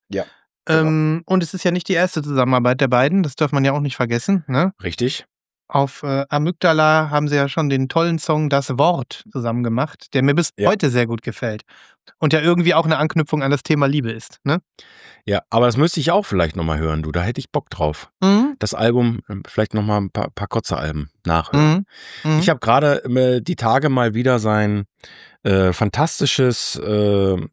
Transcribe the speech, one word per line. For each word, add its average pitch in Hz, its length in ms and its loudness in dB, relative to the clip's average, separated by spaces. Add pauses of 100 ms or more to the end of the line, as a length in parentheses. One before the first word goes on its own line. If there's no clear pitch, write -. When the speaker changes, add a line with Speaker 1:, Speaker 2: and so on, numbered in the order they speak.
Speaker 1:
Ja, 95 160 -4 (400)
genau. 160 240 2
Speaker 2:
Ähm, 156 360 0
und 185 160 2
es 165 120 -6
ist 190 100 -6
ja 180 80 2
nicht 180 160 -4
die 190 60 -2
erste 170 280 0
Zusammenarbeit 131 600 2
der 131 80 2
beiden, 147 340 2
das 147 140 -4
darf 151 160 0
man 139 100 2
ja 139 80 2
auch 143 80 -2
nicht 143 160 -4
vergessen, 123 520 -2
ne? 156 260 0 (100)
Speaker 1:
Richtig. 110 420 -4 (420)
Speaker 2:
Auf, 139 360 -2
äh, 135 260 -4
Amygdala 156 800 2
haben 147 180 0
sie 143 100 0
ja 139 120 0
schon 147 200 -2
den 131 200 0
tollen 165 300 0
Song 151 320 -2
Das 139 260 0
Wort 151 540 0
zusammen 120 320 -2
gemacht, 120 500 -4
der 131 80 2
mir 143 140 2
bis 165 240 0
Speaker 1:
Ja. - 100 2
Speaker 2:
heute 190 220 0
sehr 120 160 0
gut 113 160 -6
gefällt 107 400 -8 (560)
und 151 140 2
ja 156 60 2
irgendwie 170 360 2
auch 165 100 4
eine 160 120 2
Anknüpfung 151 440 -2
an 135 80 -2
das 139 140 0
Thema 147 240 2
Liebe 135 240 -2
ist, - 320 -16
ne? 151 160 0 (640)
Speaker 1:
Ja, 98 240 0
aber 117 160 4
das 117 100 2
müsste 156 240 0
ich 143 120 0
auch 202 120 2
vielleicht 85 320 -2
noch 87 80 -4
mal 80 140 0
hören, 78 240 -2
du, 78 100 -6
da 87 120 -2
hätte 117 160 -4
ich - 120 -12
Bock - 200 -6
drauf. - 400 -4 (100)
Speaker 2:
Mhm. 220 380 2
Speaker 1:
Das - 160 -4
Album, 117 520 2
ähm, 98 200 -10
vielleicht - 260 -4
noch 107 80 -2
mal 104 160 0
ein 98 140 -4
paar, - 180 -4
paar - 180 -8
Kotze-Alben 76 640 -4 (160)
nachhören. 151 640 2 (360)
Speaker 2:
Mhm. 156 100 0
Mhm. 151 80 4
Speaker 1:
Ich 180 100 2
hab 131 100 -2
gerade, 143 440 2
äh, 127 360 2
die - 140 -4
Tage 123 340 0
mal 123 240 2
wieder 123 240 2
sein, 104 480 0 (560)
äh, 95 320 2
fantastisches, 131 1000 0
äh, 101 640 2 (160)